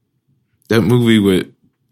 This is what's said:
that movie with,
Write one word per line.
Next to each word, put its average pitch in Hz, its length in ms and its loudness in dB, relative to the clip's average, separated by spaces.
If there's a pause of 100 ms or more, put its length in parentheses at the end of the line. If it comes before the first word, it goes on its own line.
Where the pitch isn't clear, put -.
(680)
that 110 140 0
movie 113 360 0
with, 98 320 -2 (420)